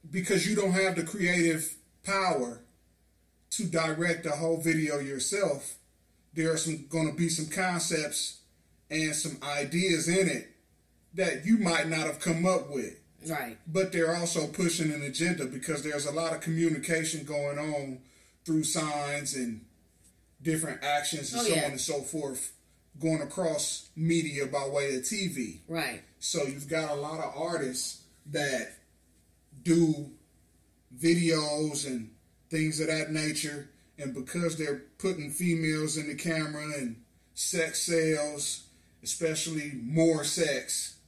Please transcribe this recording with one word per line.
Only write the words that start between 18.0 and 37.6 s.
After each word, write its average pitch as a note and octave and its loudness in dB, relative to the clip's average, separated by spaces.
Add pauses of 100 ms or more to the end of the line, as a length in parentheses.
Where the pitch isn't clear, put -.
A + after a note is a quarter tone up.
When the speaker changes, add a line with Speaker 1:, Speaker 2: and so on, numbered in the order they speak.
Speaker 1:
through D#3 2
signs D3 -2
and A#2 -4 (760)
different D#3 -2
actions D3 -2
and A#3+ 0
Speaker 2:
Oh, A#3 2
Speaker 1:
so E3 4
Speaker 2:
yeah. D3 2
Speaker 1:
on C#3 -2
and C3 -6
so C#3+ -2
forth C#3 -6 (460)
going D#3+ 2
across - -4
media D#3+ 2
by C#3 -2
way C#3 0
of B2+ -4
T G3 -2
V. A#2 -6
Speaker 2:
Right. D#3+ -4 (160)
Speaker 1:
So - 0
you've C#3 -6
got D#3 0
a C#3+ 0
lot D3+ -4
of - -4
artists D3 -4 (260)
that C#3+ -2 (920)
do D#3 6 (840)
videos D3+ 2
and A#2 -6 (380)
things D#3 0
of D#3 0
that D#3 0
nature, D3+ -2 (300)
and C3 -6
because D#3+ -2
they're D3 -2 (160)
putting F3 -2
females D#3 2
in D3 -4
the C#3+ -4
camera D3+ -2 (140)
and A#2+ -6 (300)
sex - 0